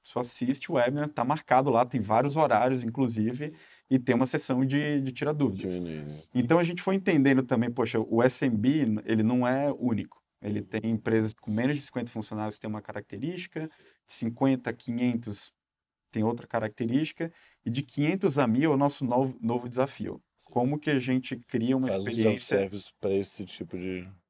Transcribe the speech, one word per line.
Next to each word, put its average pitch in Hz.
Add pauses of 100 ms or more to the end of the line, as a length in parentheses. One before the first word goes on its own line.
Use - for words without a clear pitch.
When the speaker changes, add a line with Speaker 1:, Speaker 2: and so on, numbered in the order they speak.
Speaker 1:
Só -
assiste 123
o 151
webinar, 139
tá 120
marcado 135
lá, 120
tem 120
vários 120
horários, 127
inclusive, 120 (380)
e 131
tem 123
uma 127
sessão 135
de, 143
de 131
tirar 143
dúvidas. 101
Speaker 2:
Sim, 90
né? 76 (120)
Speaker 1:
Então, 127
a 175
gente 175
foi 190
entendendo 139
também, 120
poxa, 120
o 113
S 127
M 117
B, 131 (180)
ele 110
não 123
é 135
único. 113 (180)
Ele 104
tem 113
empresas 110
com -
menos 127
de 139
cinquenta 120
funcionários 107
que -
tem 110
uma 107
característica, 156
de -
cinquenta, 123
quinhentos 120 (580)
tem 107
outra 120
característica, 127 (360)
e -
de 120
quinhentos 151
a 131
mil 139
é -
o 139
nosso 143
novo, 127
novo 120
desafio. - (140)
Speaker 2:
Sim. -
Speaker 1:
Como 135
que 151
a 139
gente 127
cria 120
uma 131
Speaker 2:
Faz 95
um 101
Speaker 1:
experiência 110
Speaker 2:
self-service 98
pra 101
esse 98
tipo 92
de 92 (220)